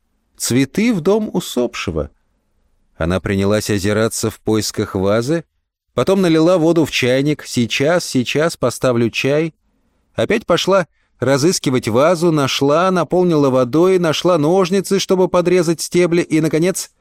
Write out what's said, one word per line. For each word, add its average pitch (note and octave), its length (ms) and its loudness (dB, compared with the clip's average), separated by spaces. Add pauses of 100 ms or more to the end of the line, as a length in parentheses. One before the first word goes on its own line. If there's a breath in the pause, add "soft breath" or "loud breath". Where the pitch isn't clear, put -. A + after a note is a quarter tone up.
(360)
Цветы C#3 560 0
в F#3 80 -2
дом G#3 320 0
усопшего. - 800 -4 (840)
Она F2 240 -2
принялась G2+ 500 0
озираться G#2 600 -2
в - 100 -12
поисках A2 540 -2
вазы, A#2 500 0 (500)
потом G3 260 2
налила E3 380 4
воду E3 260 2
в - 60 -4
чайник. C3+ 540 -2
"Сейчас, C#3 600 -2
сейчас C#3+ 520 -2
поставлю A#2+ 540 0
чай". D3+ 440 -2 (600)
Опять F#3 320 -2
пошла F3+ 400 2 (320)
разыскивать C3+ 720 0
вазу, D#3 420 2
нашла, D3+ 600 0
наполнила E3+ 600 2
водой, D3 480 2
нашла F3 400 0
ножницы, F#3 600 0
чтобы F#3 300 0
подрезать F3 520 0
стебли, F3 420 0
и, D#3 180 0
наконец, D#3+ 600 -2